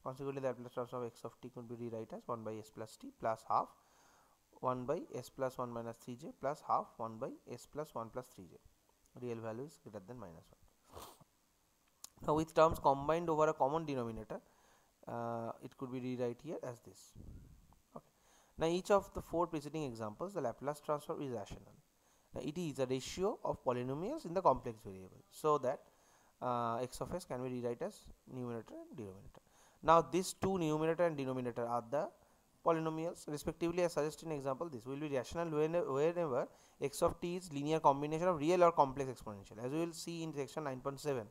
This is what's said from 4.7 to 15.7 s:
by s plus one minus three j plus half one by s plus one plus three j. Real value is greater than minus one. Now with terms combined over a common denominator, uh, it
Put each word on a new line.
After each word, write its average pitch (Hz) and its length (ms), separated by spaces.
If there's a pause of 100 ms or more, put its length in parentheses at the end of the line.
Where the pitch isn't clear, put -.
by 151 160 (120)
s 123 160
plus 131 300
one 123 140
minus 117 240
three - 180
j 147 140 (120)
plus 147 280
half 143 180 (100)
one 113 220
by 135 120 (200)
s 120 160
plus 151 260
one 113 180
plus 127 180
three 95 160
j. 78 120 (640)
Real 120 180
value 113 260
is - 180
greater 104 240
than 123 100
minus 90 340
one. - 520 (1200)
Now 151 100
with 160 200
terms 165 240
combined 156 500
over 156 200
a 156 40
common 151 320
denominator, 117 560 (680)
uh, 117 420 (140)
it - 120